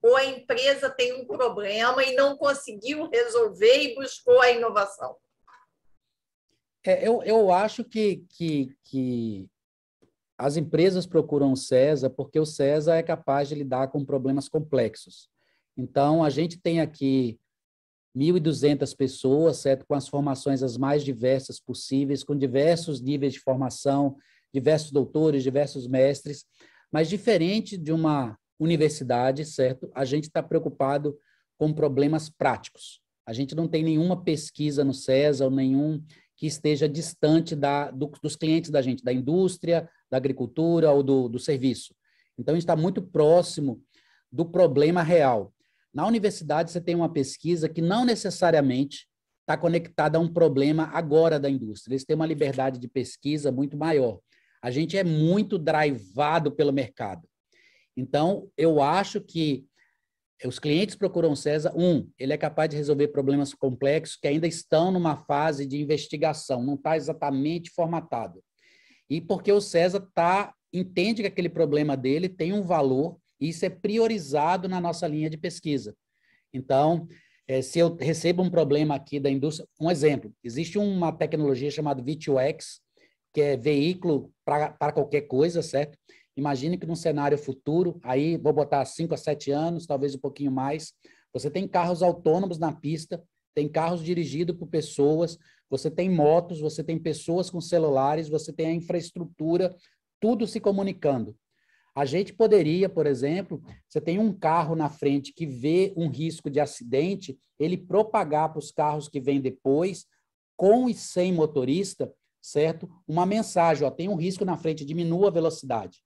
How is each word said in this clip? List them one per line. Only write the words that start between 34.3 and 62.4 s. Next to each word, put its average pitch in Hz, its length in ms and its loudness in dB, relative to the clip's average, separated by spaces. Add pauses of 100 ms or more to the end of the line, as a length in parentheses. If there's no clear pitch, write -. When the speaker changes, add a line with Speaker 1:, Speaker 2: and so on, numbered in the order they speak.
Speaker 2:
no 139 100 2
cesa 135 520 2
ou 131 60 2
nenhum 139 520 0 (320)
que 156 120 -6
esteja 151 420 0
distante 160 680 0
da, 143 360 0
do, 139 200 -6 (100)
dos 151 140 -6
clientes 165 340 0
da 147 120 2
gente, 127 220 -2
da 127 100 -2
indústria, 165 760 0 (200)
da 127 80 -2
agricultura 147 760 2
ou 143 120 6
do, 131 260 2
do 120 100 -6
serviço. 120 540 -2 (440)
Então, 127 160 -2
a 165 40 2
gente 170 100 -2
tá 170 80 4
muito 180 260 0
próximo 151 800 2 (500)
do 156 140 -2
problema 165 580 4
real. 135 500 4 (400)
Na 151 120 -2
universidade, 170 640 0
você 175 100 -6
tem 175 140 -2
uma 170 160 0
pesquisa 156 560 -2
que 160 140 -4
não 202 240 2
necessariamente 160 1000 2 (380)
tá 156 120 -2
conectada 165 600 0
a 160 40 4
um 165 100 0
problema 156 600 4
agora 160 460 2
da 139 100 -2
indústria. 117 440 -6
Eles 135 120 -4
têm 156 100 0
uma 160 120 0
liberdade 135 500 -2
de 123 100 -12
pesquisa 143 640 -4
muito 143 260 -4
maior. 143 420 0 (420)
A 120 80 -6
gente 160 280 -2
é 196 60 0
muito 170 540 2
drivado 147 960 0
pelo 143 200 0
mercado. 113 560 -6 (680)
Então, 151 580 -2
eu 151 260 4
acho 190 380 0
que 156 460 -4 (800)
os 123 120 -8
clientes 170 380 -2
procuram 175 360 0
o 143 40 0
cesa, 151 400 -2
um, 170 420 2
ele 131 140 -4
é 156 60 -2
capaz 156 320 0